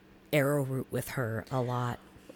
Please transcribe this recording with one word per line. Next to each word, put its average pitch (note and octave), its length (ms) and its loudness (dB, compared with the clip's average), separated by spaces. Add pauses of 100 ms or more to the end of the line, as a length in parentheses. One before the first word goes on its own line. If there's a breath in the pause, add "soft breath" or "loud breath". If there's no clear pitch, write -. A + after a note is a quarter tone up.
(320)
arrowroot C#3 580 2
with - 200 -4
her A2+ 420 -2
a C3 80 0
lot. B2 400 -2 (360)